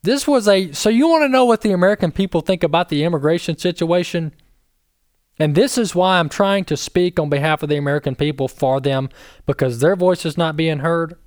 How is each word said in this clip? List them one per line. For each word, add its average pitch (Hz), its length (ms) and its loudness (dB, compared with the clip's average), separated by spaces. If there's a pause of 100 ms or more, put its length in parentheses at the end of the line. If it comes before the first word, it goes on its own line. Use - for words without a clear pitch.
This 269 260 -2
was 254 200 2
a, 190 240 2
so 147 180 -2
you 240 180 4
wanna 311 220 2
know 254 160 4
what 233 160 2
the 214 100 0
American 185 400 2
people 185 300 -2
think 185 220 -2
about 170 260 0
the 147 140 -2
immigration 165 540 -2
situation? 170 760 -2 (1040)
And 151 140 0
this 220 240 2
is 226 160 -2
why 185 240 4
I'm 165 120 0
trying 196 360 0
to 151 100 -2
speak 180 440 -2
on 151 100 -2
behalf 151 320 0
of 147 80 -6
the 147 80 0
American 143 380 -2
people 143 320 -2
for 135 340 -2
them, 135 280 -2 (360)
because 127 340 -2
their 165 160 4
voice 180 300 0
is 156 120 -4
not 160 200 -2
being 160 220 -2
heard. 165 360 -4 (120)